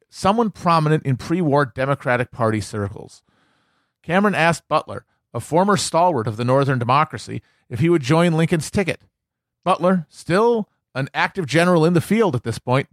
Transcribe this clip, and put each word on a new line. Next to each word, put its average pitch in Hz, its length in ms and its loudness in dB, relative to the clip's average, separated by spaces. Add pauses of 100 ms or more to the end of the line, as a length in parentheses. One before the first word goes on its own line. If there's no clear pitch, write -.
someone 214 420 0
prominent 156 540 0
in 135 100 0
pre-war 147 500 0
Democratic 131 680 -2
Party 110 300 -2
circles. - 640 -10 (800)
Cameron 190 320 0
asked 160 320 0
Butler, - 380 -4 (280)
a 120 60 -8
former 180 380 2
stalwart 165 500 0
of 107 100 -4
the 120 80 -4
Northern 131 340 2
Democracy, 117 640 -2 (280)
if 110 100 -6
he 165 100 2
would 170 140 2
join 160 300 2
Lincoln's 160 360 0
ticket. - 320 -4 (600)
Butler, 180 460 0
still 220 600 0 (240)
an 135 200 -6
active 175 320 -4
general 165 380 2
in 170 80 4
the 170 80 2
field 196 380 0
at - 60 -8
this 113 160 -6
point, 127 340 -2